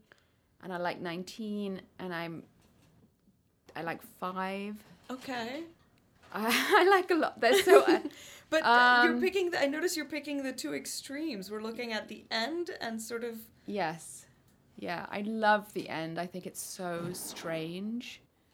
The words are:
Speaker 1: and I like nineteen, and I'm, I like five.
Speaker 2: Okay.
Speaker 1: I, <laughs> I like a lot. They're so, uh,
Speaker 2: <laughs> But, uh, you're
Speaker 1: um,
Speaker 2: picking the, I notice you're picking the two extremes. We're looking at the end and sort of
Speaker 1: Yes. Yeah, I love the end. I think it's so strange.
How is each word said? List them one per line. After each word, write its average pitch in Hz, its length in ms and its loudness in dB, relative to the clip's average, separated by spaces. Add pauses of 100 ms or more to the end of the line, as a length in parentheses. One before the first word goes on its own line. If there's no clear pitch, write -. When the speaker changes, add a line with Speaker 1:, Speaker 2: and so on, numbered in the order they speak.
(600)
Speaker 1:
and 185 120 -10
I 175 40 -4
like 175 220 -4
nineteen, 190 840 -6 (180)
and 180 140 -8
I'm, 165 300 -8 (1300)
I 156 60 -6
like 165 180 -6 (180)
five. 190 560 -6 (340)
Speaker 2:
Okay. 254 540 -8 (680)
Speaker 1:
I, 233 420 2
<laughs> 381 60 8
I 349 80 8
like 370 220 6
a 359 40 4
lot. - 240 0
They're 381 240 6
so, - 220 10
uh, - 140 4 (260)
Speaker 2:
<laughs> - 240 -20
But, 311 160 2
uh, 247 400 8
you're 240 80 4
Speaker 1:
um, 240 80 0
Speaker 2:
picking 359 300 0
the, 339 120 -2
I 277 40 4
notice 320 280 -2
you're 311 80 -4
picking 285 400 -6
the 262 80 -4
two 285 220 -6
extremes. 269 760 -8
We're 214 140 -8
looking 226 300 -6
at 214 160 -4
the 214 200 -14
end 311 420 -2 (100)
and 226 200 -6
sort 226 220 -6
of 233 140 -8 (280)
Speaker 1:
Yes. 170 600 -6 (520)
Yeah, 180 320 -6
I 208 120 -6
love 214 520 2
the 185 140 -6
end. 165 320 -6
I 175 60 -4
think 180 200 -10
it's - 160 -10
so 170 520 -6
strange. 175 1080 -8 (320)